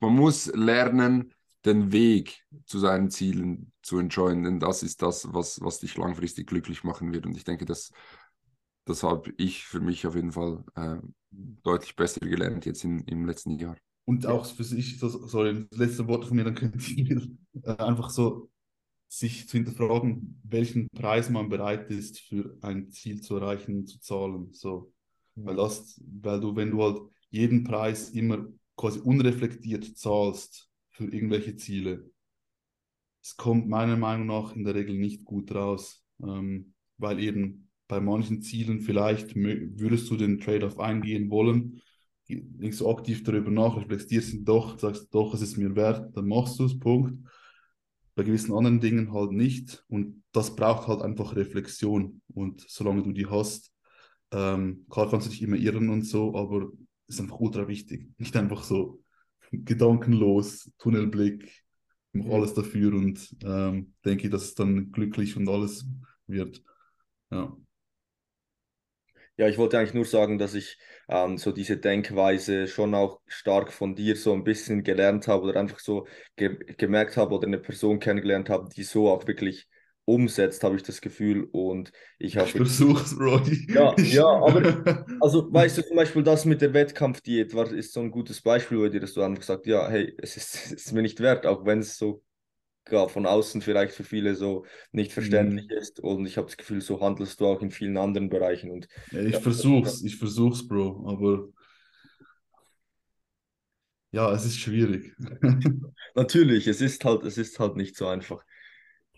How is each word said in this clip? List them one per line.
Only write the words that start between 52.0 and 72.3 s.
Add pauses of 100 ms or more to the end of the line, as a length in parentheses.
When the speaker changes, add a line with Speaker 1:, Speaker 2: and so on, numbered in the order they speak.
Speaker 2:
und
solange
du
die
hast, (600)
ähm,
klar
kannst
du
dich
immer
irren
und
so,
aber (380)
ist
einfach
ultra
wichtig. (100)
Nicht
einfach
so (480)
gedankenlos,
Tunnelblick, (520)
mach
Speaker 3:
Mhm.
Speaker 2:
alles
dafür
und,
ähm, (100)
denke,
dass
es
dann
glücklich
und
alles (400)
wird. (680)
Ja. (1800)
Speaker 3:
Ja,
ich
wollte
eigentlich
nur
sagen,
dass
ich, (300)
ähm,
so
diese
Denkweise